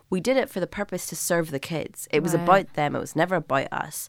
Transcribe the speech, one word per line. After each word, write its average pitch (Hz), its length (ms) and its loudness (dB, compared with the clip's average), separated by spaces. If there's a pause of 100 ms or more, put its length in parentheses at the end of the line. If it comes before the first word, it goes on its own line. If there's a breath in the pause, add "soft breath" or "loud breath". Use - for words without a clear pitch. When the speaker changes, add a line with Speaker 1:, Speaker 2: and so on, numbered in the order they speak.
Speaker 1:
we 185 120 0
did 247 160 2
it 247 120 2
for - 120 -6
the 175 80 -2
purpose 202 400 -6
to 165 80 -10
serve 170 340 0
the 139 80 -4
kids. - 540 -8
It 151 100 4
was 165 100 0
Speaker 2:
Right. 165 120 4
Speaker 1:
about 180 300 4
them. 147 200 0
It 127 60 -2
was - 160 -8
never 175 180 4
about 139 380 0
us. - 360 -8